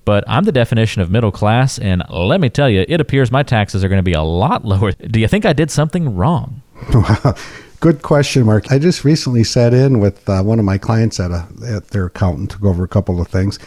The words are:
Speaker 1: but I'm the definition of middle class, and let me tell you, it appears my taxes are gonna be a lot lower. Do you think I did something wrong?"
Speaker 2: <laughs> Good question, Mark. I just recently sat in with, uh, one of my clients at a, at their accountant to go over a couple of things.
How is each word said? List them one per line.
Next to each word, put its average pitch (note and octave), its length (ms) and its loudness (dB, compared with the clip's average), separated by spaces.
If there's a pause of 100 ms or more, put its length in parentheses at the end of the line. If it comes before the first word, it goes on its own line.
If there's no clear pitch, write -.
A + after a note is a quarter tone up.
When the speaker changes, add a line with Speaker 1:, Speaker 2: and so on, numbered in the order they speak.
Speaker 1:
but G2+ 220 0
I'm C#3+ 160 0
the A3 80 0
definition A2+ 500 0
of E2+ 80 -2
middle A2 220 0
class, A#2 480 0
and F#2 320 -2
let G2+ 280 0
me D#3 80 2
tell C#3 220 0
you, F#2+ 180 2
it D#3+ 140 0
appears C3 300 0
my C3+ 100 2
taxes G#2 420 -2
are F#2+ 60 2
gonna F#2+ 140 2
be F2+ 100 0
a D#2 80 0
lot F#2 440 0
lower. G2 260 0
Do A2+ 280 -4
you A#2+ 80 2
think G#3+ 200 0
I E3+ 60 4
did D#3 180 0
something D3+ 440 -2
wrong?" B2+ 460 -2 (260)
Speaker 2:
<laughs> A2+ 460 2 (460)
Good D#3+ 240 2
question, C#3+ 420 2
Mark. G#2+ 260 2
I C3+ 60 4
just E3+ 260 0
recently C3+ 400 2
sat A#2+ 300 2
in C3 260 4
with, G2+ 300 0
uh, F#2+ 140 0
one A2+ 160 2
of G#2 60 2
my F#2+ 120 2
clients A2+ 420 0
at F2+ 120 -4
a, F2 140 -4 (220)
at G#2 220 -8
their G2 160 -4
accountant F2+ 460 -4
to - 80 -16
go G2+ 100 0
over F2+ 140 0
a F2+ 40 -4
couple F2+ 320 -2
of E2+ 100 -4
things. F#2+ 380 -2